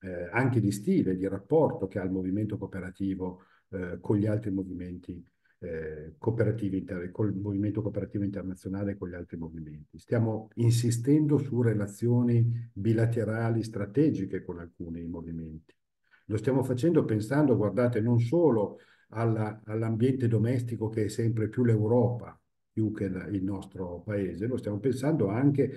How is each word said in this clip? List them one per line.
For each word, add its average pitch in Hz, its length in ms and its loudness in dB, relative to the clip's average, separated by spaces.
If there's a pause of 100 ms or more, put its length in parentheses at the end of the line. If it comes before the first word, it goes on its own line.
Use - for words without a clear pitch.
eh, 92 300 -8
anche 117 280 2
di 101 120 4
stile, 110 440 2
di 92 120 -2
rapporto 110 600 0
che - 100 -6
ha 92 60 -2
il 90 80 -2
movimento 95 440 -2
cooperativo, 92 840 -6 (280)
eh, 90 300 -8
con - 180 2
gli 101 100 2
altri 104 240 -2
movimenti, 90 720 -8 (380)
eh, 78 560 -10
cooperativi 104 600 0
inter-, 90 340 -6
col 101 240 -2
movimento 101 460 -2
cooperativo 98 420 -4
internazionale 95 680 -4
e 101 60 -8
con 92 120 -8
gli 87 40 -10
altri 87 220 -10
movimenti. 80 640 -12
Stiamo 110 560 -2
insistendo 139 840 4
su 117 240 0
relazioni 117 1120 2
bilaterali 113 880 0
strategiche 98 800 0
con 87 180 -10
alcuni 85 460 -10
movimenti. 82 720 -10 (520)
Lo 104 100 0
stiamo 131 260 2
facendo 131 400 4
pensando, 123 540 4
guardate, 107 420 2
non 117 220 4
solo 120 560 4 (320)
alla, 110 560 -2
all'ambiente 113 640 2
domestico 113 580 0
che 110 180 0
è - 40 0
sempre 110 400 0
più 123 160 2
l'Europa, 113 720 2 (320)
più 107 220 0
che 98 160 -2
la, 92 180 -6
il 95 160 -2
nostro 92 600 -6
paese, 98 420 -2
lo 127 80 -2
stiamo 104 240 -4
pensando 135 480 2
anche 139 500 2